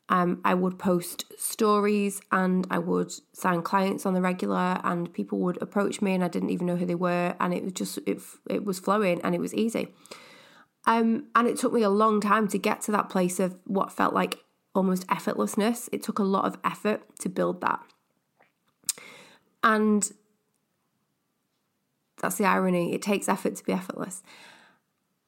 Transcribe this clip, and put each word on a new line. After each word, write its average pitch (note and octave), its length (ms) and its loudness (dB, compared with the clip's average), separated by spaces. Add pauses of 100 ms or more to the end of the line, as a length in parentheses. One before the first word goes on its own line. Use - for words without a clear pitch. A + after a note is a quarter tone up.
Um, F3+ 380 2
I F#3+ 80 4
would F3+ 240 0
post - 480 -2 (140)
stories G#3 800 0 (100)
and F#3 380 2
I F#3 80 0
would F3+ 340 -2 (220)
sign F3 300 0
clients G3 420 0
on F#3+ 80 2
the F#3 80 2
regular, F#3 640 0
and F3 280 -2
people G3 280 -4
would F3+ 200 -2
approach G3 440 -2
me F#3+ 100 2
and F3+ 100 2
I F3+ 40 2
didn't F#3 240 -2
even F3+ 160 -2
know F3 80 0
who F3 100 -2
they F3 100 -2
were, F3 440 0
and F3+ 120 0
it F3+ 120 -2
was F#3+ 100 -6
just, F#3+ 320 -6
it, - 160 -2 (260)
it G3 160 -2
was F#3+ 160 -4
flowing G3 440 0
and F3+ 100 0
it E3+ 80 -2
was - 140 -6
easy. A3 360 -2 (920)
Um, A3+ 400 2 (100)
and A#3 100 4
it - 120 2
took - 160 0
me A#3 100 4
a G3+ 60 4
long G#3+ 320 4
time G#3 260 4
to G3 100 -2
get G#3 260 -2
to G#3+ 100 -2
that - 160 0
place F#3 300 2
of F#3 160 0 (100)
what F#3+ 260 0
felt - 220 2
like - 260 0 (340)
almost F#3 340 2
effortlessness. G#3 840 0
It G#3 100 -4
took - 180 -4
a G3+ 40 2
lot F#3+ 220 2
of F#3+ 180 0
effort G3 380 -2 (180)
to F#3+ 100 -6
build F3+ 320 -2
that. - 220 -6 (1800)
And G#3+ 480 4 (2000)
that's - 160 -2
the G#3 80 2
irony. F#3 480 2
It - 80 -4
takes G3 260 -2
effort G3+ 300 -2
to - 60 -14
be G3 100 -2
effortless. - 500 -8 (1040)